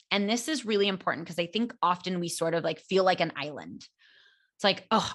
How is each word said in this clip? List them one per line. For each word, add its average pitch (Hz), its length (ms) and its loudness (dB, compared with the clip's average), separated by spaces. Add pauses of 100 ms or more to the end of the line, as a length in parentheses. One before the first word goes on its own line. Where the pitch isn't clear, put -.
(100)
And 202 180 0
this 240 200 -2
is 269 160 -2
really 202 240 2
important 170 380 -4
'cause 170 120 -14
I 175 80 0
think 226 360 -4
often 180 380 0
we 170 80 -2
sort 165 260 -2
of, 160 100 0
like, 160 160 -2
feel 185 240 4
like 180 160 4
an 165 160 0
island. 131 500 -10 (680)
It's - 80 -6
like, 190 260 2
"Oh, 214 240 2